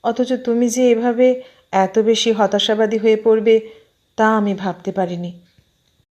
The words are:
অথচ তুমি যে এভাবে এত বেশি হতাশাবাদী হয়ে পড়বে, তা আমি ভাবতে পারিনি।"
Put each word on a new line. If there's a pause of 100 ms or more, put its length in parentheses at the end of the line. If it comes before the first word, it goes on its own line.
অথচ
তুমি
যে
এভাবে (280)
এত
বেশি
হতাশাবাদী
হয়ে
পড়বে, (460)
তা
আমি
ভাবতে
পারিনি।" (720)